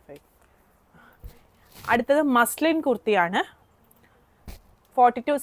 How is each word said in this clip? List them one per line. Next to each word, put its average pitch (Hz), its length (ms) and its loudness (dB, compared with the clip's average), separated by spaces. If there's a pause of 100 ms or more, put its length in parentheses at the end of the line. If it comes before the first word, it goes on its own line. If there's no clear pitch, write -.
ഫൈവ്. 143 160 -20 (1700)
അടുത്തത് 247 300 2 (160)
മസ്ലിൻ 311 400 0 (100)
കുർത്തിയാണ്, 208 540 0 (1500)
ഫോർട്ടി 247 320 4
ടു 294 160 0